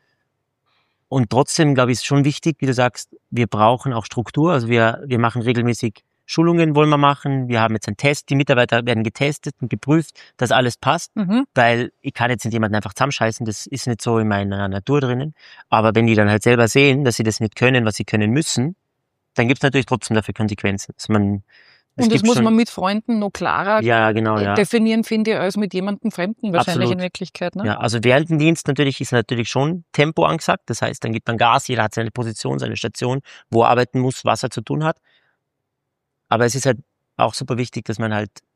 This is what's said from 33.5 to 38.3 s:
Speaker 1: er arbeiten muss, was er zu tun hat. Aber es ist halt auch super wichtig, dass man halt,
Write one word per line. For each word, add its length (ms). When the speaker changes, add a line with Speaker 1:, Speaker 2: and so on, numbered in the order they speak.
Speaker 1:
er 60
arbeiten 320
muss, 240
was 180
er 60
zu 120
tun 220
hat. 140
Aber 160
es 100
ist 100
halt 140
auch 180
super 240
wichtig, 280
dass 140
man 140
halt, 160